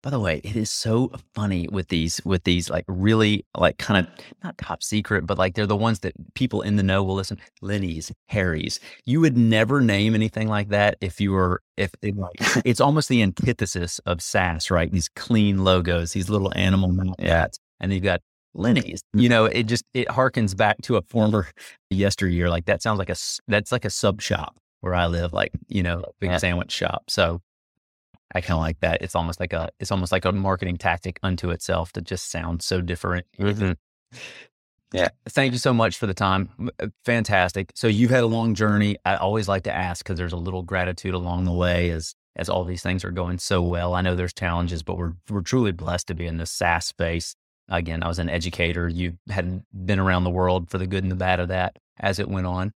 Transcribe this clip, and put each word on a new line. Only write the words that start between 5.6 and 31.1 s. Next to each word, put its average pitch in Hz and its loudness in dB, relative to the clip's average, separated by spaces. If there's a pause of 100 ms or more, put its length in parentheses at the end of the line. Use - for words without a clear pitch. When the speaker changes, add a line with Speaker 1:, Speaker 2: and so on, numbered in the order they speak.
Speaker 1:
the 104 2
ones 110 2
that 87 -4 (220)
people 123 0
in 104 0
the 101 4
know 95 4
will 95 0
listen. 95 -6 (220)
Lenny's, 95 -4 (160)
Harry's. 90 -2 (260)
You 139 4
would 147 4
never 113 4
name 110 4
anything 110 0
like 104 -2
that 101 2
if 92 -6
you 101 2
were, 92 2 (140)
if, 98 0 (140)
if, 101 -2
like, 92 -8
Speaker 2:
<laughs> - 2
Speaker 1:
it's 123 2
almost 143 2
the 120 4
antithesis 95 -2
of 87 -2
SaaS, 90 -2
right? 82 2
These 87 0
clean 104 2
logos, 87 2
these 95 -2
little 98 0
animal 95 4
mouth 92 0
Speaker 2:
Yeah. 85 2
Speaker 1:
hats, - -2 (220)
and 95 -4
you've 92 -2
got 92 0 (320)
Lenny's. 156 0 (120)
You 117 6
know, 113 6
it 117 2
just, 117 0 (100)
it 127 0
harkens 120 0
back 104 2
to 117 0
a 92 2
former 107 2 (420)
yesteryear. 92 2
Like, 85 0
that 101 0
sounds 107 0
like 95 -4
a - -4
s-, - -8
that's 104 0
like 123 -2
a - -2
sub 104 0
shop - -4 (260)
where 92 -4
I 87 2
live, 85 -2
like, - -4 (160)
you 95 -2
know, 85 -2
a - -12
big 95 -2
Speaker 2:
Yeah. 87 2
Speaker 1:
sandwich 87 0
shop. - -4
So 87 0 (960)
I 90 0
kinda 87 0
like 80 -2
that. 85 0
It's - -8
almost 85 -2
like 87 -6
a, 82 -4 (100)
it's 98 -6
almost 92 -2
like 92 0
a 92 2
marketing 95 -2
tactic 87 -2